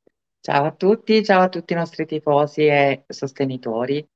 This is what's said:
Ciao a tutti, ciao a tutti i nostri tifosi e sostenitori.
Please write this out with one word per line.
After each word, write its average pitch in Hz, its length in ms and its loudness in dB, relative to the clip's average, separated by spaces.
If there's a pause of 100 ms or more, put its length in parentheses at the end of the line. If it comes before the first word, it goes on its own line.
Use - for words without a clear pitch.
(400)
Ciao 143 260 -2
a 160 60 -2
tutti, 220 520 0
ciao 190 180 4
a 185 80 2
tutti 175 240 -8
i - 20 -2
nostri 165 300 -6
tifosi 151 600 0
e 139 420 2
sostenitori. 131 1000 -6 (100)